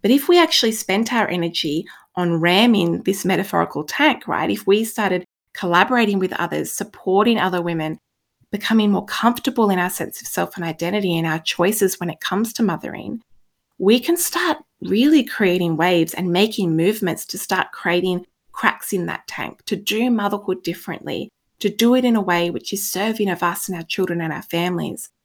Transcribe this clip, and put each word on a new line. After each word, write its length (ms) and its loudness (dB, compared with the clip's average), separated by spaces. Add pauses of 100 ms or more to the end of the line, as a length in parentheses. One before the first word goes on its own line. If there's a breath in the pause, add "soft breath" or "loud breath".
But 100 4
if 160 4
we 100 8
actually 320 4
spent 420 -2
our 140 2
energy 580 -2 (300 loud breath)
on 240 0
ramming 640 4
this 220 -2
metaphorical 580 0
tank, 460 -2
right, 220 -2
if 180 -2
we 160 4
started 400 -2 (280)
collaborating 680 2
with 140 -2
others, 380 -4
supporting 680 2
other 200 0
women, 380 -4 (540)
becoming 400 2
more 120 0
comfortable 640 0
in 120 2
our 100 0
sense 300 -8
of 80 -14
self 260 -4
and 100 -6
identity 540 -2
and 80 0
our 140 -2
choices 580 0
when 100 -6
it 120 -10
comes 320 -2
to 100 -2
mothering, 580 -4 (580)
we 200 6
can 180 0
start 420 -2 (240)
really 420 4
creating 520 0
waves 380 2
and 160 -2
making 460 2
movements 500 0
to 100 -10
start 360 -4
creating 520 -2 (280)
cracks 400 -4
in 140 -2
that 200 -10
tank, 380 -12
to 100 -4
do 340 -2
motherhood 540 -2
differently, 680 -8 (300)
to 100 -2
do 280 4
it 80 2
in 100 4
a 60 2
way 300 0
which 220 -8
is 160 -6
serving 400 -2
of 140 -2
us 260 -2
and 80 -6
our 80 -10
children 360 -2
and 120 -4
our 100 -8
families 680 -4 (160)